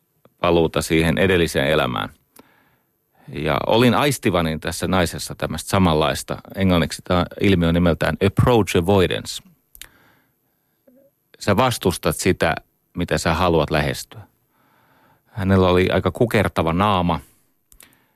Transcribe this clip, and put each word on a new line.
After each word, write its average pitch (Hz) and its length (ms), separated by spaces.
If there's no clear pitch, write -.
paluuta 85 420
siihen 80 360
edelliseen 85 500
elämään. 62 420
Ja 73 240
olin 123 280
aistivani 87 640
tässä 85 280
naisessa 90 480
tämmöistä 76 340
samanlaista. 78 680
Englanniksi 90 480
tämä 87 220
ilmiö 90 260
on 85 60
nimeltään 80 440
approach 107 500
avoidance. 85 640
Sä 101 180
vastustat 98 580
sitä, 85 400
mitä 82 200
sä 82 160
haluat 80 380
lähestyä. 73 500
Hänellä 95 440
oli 90 240
aika 90 180
kukertava 92 640
naama, 90 460